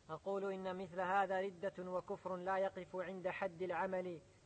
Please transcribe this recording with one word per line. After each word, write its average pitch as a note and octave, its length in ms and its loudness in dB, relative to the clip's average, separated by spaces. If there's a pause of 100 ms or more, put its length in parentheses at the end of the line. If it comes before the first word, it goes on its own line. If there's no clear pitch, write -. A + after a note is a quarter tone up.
(100)
أقول G3 420 0
إن F#3+ 240 -2
مثل F#3 240 -4
هذا F#3 400 4
ردة F#3 520 -2
وكفر F#3 440 -2
لا F#3 220 2
يقف F#3+ 380 0
عند F#3 320 -2
حد F3 340 -2
العمل F3+ 560 0 (280)